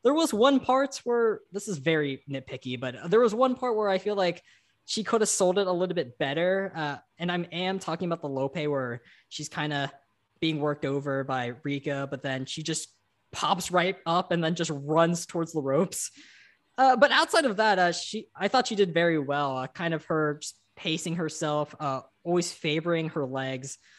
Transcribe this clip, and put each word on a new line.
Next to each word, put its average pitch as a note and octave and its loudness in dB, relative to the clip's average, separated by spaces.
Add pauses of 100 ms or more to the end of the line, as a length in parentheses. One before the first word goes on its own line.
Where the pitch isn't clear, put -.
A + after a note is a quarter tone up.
there C4 6
was D#4+ 2
one B3+ 4
part C4+ 0
where, A#3 0 (100)
this G3 -8
is G3 -4
very C#3+ 0
nitpicky, B2+ -8
but B2 -6
there G#3+ 6
was A3+ 4
one B3+ 2
part B3 -2
where G#3+ 0
I F#3+ 2
feel G#3 -2
like F3 0 (440)
she - -4
could A3+ 0
have G#3+ 2
sold F#3 2
it G3 0
a F#3 -2
little F3+ -2
bit C3 -6
better. F3+ 0
Uh, D3 -4 (240)
and F3 -4
I F3 -2
am F#3 -2
talking F3 -4
about E3+ -4
the D3 -6
Lope C3+ -2 (100)
where B2+ -4 (260)
she's - -12
kinda D3 -2 (480)
being D#3 0
worked D3 -2
over C#3 -2
by B2+ -4 (100)
Rika, C#3 -4
but C#3 -8
then C3 -4
she D#3 -10
just D#3 -4 (460)
pops F3+ -2
right F3+ 2
up F3+ 2
and E3+ 2
then E3 2
just E3 -2
runs D#3+ 2
towards E3 -4
the D#3 -2
ropes. C#3 0 (680)
Uh, C4 8
but C4 6
outside D#4 4
of G#3 2
that, G#3 4
uh, F3 6
she, - -8
I F#3+ -4
thought B3 2
she A3+ -4
did F#3+ 2
very E3+ 4
well. C#3 0
Uh, C3 -4
kind E3+ -4
of D#3 -6
her D#3 0
just - -12 (180)
pacing D#3+ -4
herself, D3+ -2
uh, C3+ -4 (220)
always F3 0
favoring D#3+ 0
her D#3 -2
legs. C3 -6 (220)